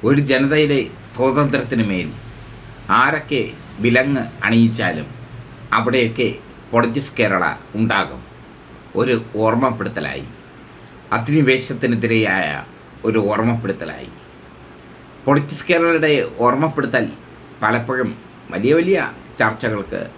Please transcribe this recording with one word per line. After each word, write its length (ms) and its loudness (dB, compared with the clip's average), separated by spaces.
ഒരു 160 6
ജനതയുടെ 680 2
സ്വാതന്ത്ര്യത്തിന് 680 2
മേൽ 280 -2
ആരൊക്കെ 600 0
വിലങ്ങ് 480 2
അണിയിച്ചാലും, 640 2
അവിടെയൊക്കെ 680 0
പൊളിറ്റിക്സ് 480 0
കേരള 380 2
ഉണ്ടാകും. 480 0
ഒരു 280 2
ഓർമ്മപ്പെടുത്തലായി, 880 0
അധിനിവേശത്തിനെതിരെയായ 1500 0
ഒരു 140 2
ഓർമ്മപ്പെടുത്തലായി. 920 -2
പൊളിറ്റിക്സ് 420 0
കേരളയുടെ 720 2
ഓർമ്മപ്പെടുത്തൽ 760 0
പലപ്പോഴും 560 0
വലിയ 240 0
വലിയ 380 0
ചർച്ചകൾക്ക് 800 -4